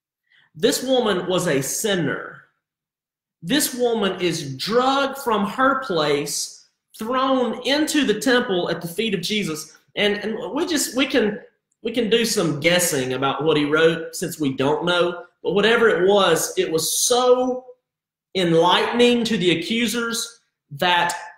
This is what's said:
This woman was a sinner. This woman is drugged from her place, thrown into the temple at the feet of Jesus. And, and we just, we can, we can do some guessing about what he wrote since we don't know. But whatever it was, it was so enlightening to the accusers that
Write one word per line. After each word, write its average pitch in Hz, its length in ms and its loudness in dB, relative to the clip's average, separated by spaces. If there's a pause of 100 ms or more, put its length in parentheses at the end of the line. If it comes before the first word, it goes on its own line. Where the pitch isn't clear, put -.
(540)
This 208 280 0
woman 226 460 0
was 175 180 0
a 139 160 0
sinner. 160 840 -4 (1000)
This 254 320 0
woman 220 460 -2
is 147 360 -4
drugged 269 640 0
from 208 280 -2
her 262 360 0
place, 151 840 -4 (300)
thrown 254 680 -2
into 294 380 2
the 202 160 0
temple 196 500 2
at 170 100 -4
the 170 80 -8
feet 220 260 -4
of 180 60 -2
Jesus. 180 560 -4 (200)
And, 202 200 0
and 220 200 -6 (180)
we 320 120 -2
just, 285 300 -4
we 277 100 2
can, 214 340 0 (420)
we 233 80 -6
can 233 180 -2
do 233 160 2
some 160 360 0
guessing 151 540 0
about 135 300 -2
what 156 120 4
he 147 80 2
wrote 165 500 2
since - 240 -8
we 143 160 0
don't 143 300 0
know. 175 400 0 (180)
But 165 100 -2
whatever 220 360 4
it 175 200 4
was, 190 480 2
it 170 140 0
was 160 300 -2
so 254 640 2 (720)
enlightening 208 880 4
to 220 120 -2
the 170 220 2
accusers 233 840 -4 (300)
that 175 440 0 (240)